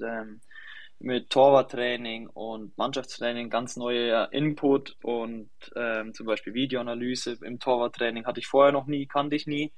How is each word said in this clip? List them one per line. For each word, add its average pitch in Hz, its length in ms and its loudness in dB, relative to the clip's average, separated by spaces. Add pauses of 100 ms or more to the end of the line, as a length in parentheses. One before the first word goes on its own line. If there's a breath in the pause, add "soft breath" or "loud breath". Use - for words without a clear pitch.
ähm, 113 400 -8 (580 loud breath)
mit 123 300 -2
Torwarttraining 123 960 4
und 110 500 -10
Mannschaftstraining, 120 720 -4
ganz 120 280 -2
neuer 120 540 0
Input 143 720 2
und, 113 460 -6 (260)
ähm, 113 380 -4
zum 113 120 -12
Beispiel 107 280 -2
Videoanalyse 123 880 -2
im 120 180 -10
Torwarttraining 120 640 0
hatte 123 140 -4
ich - 80 -8
vorher 139 240 8
noch 139 160 0
nie, 143 180 -2
kannte 143 300 -2
ich 147 120 -4
nie 151 300 -4